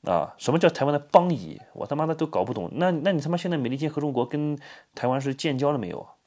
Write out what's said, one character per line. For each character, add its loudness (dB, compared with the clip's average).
啊， 0
什 0
么 4
叫 6
台 2
湾 2
的 0
邦 4
谊？ -8
我 -6
他 -4
妈 0
的 -2
都 0
搞 0
不 -2
懂。 -6
那， 2
那 0
你 0
他 -4
妈 0
现 -4
在 0
美 -2
利 -2
坚 -2
合 -4
众 -2
国 2
跟 -2
台 -2
湾 2
是 -2
建 -2
交 2
了 0
没 -4
有 -8
啊？ -16